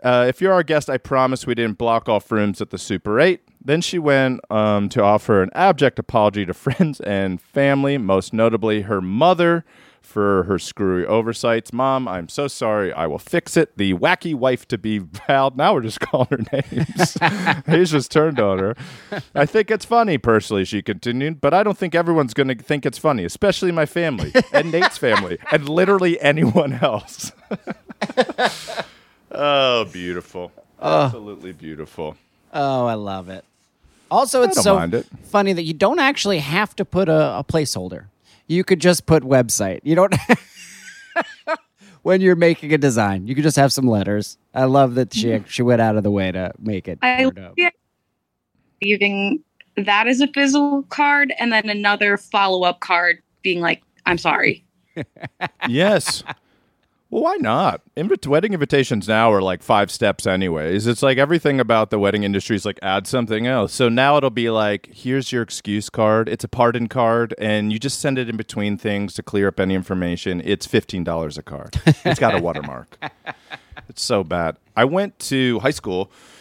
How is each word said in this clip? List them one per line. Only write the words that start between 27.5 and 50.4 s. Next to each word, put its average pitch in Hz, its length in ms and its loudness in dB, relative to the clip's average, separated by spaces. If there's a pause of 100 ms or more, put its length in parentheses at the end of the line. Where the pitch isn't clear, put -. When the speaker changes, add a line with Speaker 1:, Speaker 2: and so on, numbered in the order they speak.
Speaker 1:
Oh, 135 540 2
beautiful. 90 580 -10 (300)
Speaker 2:
Oh. 156 260 2
Speaker 1:
Absolutely 104 460 -10
beautiful. 78 640 -12 (380)
Speaker 2:
Oh, 135 320 -2
I 117 80 -2
love 98 340 -10
it. 95 160 -16 (680)
Also, 247 300 2
Speaker 1:
I 247 60 6
Speaker 2:
it's 240 80 0
Speaker 1:
don't 240 100 2
Speaker 2:
so 196 120 6
Speaker 1:
mind 85 180 -2
it. 120 100 -2 (200)
Speaker 2:
funny 202 280 0
that 175 120 -2
you 160 100 -4
don't 202 240 2
actually 269 400 0
have 147 380 -4
to 196 100 -2
put 185 240 0
a, 151 280 2
a 139 60 -6
placeholder. 98 600 -4 (420)
You 175 180 0
could 185 160 2
just 175 240 4
put 156 200 4
website. 113 580 2
You 151 140 2
don't 190 180 4 (840)
<laughs> - 1080 -10
when 190 180 4
you're 185 160 6
making 165 360 2
a 156 60 4
design, 107 480 2
you 127 80 -6
could 143 100 -2
just 156 120 4
have 139 160 4
some 131 160 0
letters. 104 500 -2 (160)
I 131 100 0
love 131 300 4
that 123 180 -2
she, 113 140 -4
Speaker 3:
Mm-hmm. 110 220 -2
Speaker 2:
she - 140 -4
went 120 180 4
out 110 160 2
of 107 60 0
the 101 80 0
way 98 220 0
to 92 260 -6
make 104 300 -6
it 87 140 -10
Speaker 3:
I 254 220 0
Speaker 2:
more 262 80 0
dope. 92 240 -18
Speaker 3:
yeah, 349 140 0 (1120)
leaving 202 580 -2 (360)
that 208 300 0
as 247 140 2
a 277 80 2
physical 277 560 0